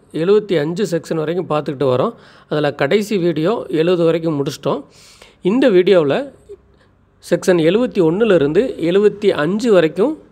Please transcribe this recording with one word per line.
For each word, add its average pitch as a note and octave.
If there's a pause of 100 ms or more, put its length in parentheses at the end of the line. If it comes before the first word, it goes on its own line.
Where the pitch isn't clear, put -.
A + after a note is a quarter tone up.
(120)
எழுபத்தி G3
அஞ்சு E3+
செக்ஷன் E3
வரைக்கும் D#3+
பார்த்துக்கிட்டு C#3+
வரோம். F3 (340)
அதுல D3
கடைசி G3+
வீடியோ E3+
எழுபது E3+
வரைக்கும் D#3+
முடிச்சிட்டோம். D3 (580)
இந்த B3
வீடியோவுல F#3 (960)
செக்ஷன் F3
எழுபத்தி F#3+
ஒண்ணுலேருந்து F3+ (180)
எழுபத்தி G3
அஞ்சு G3+
வரைக்கும் F#3 (140)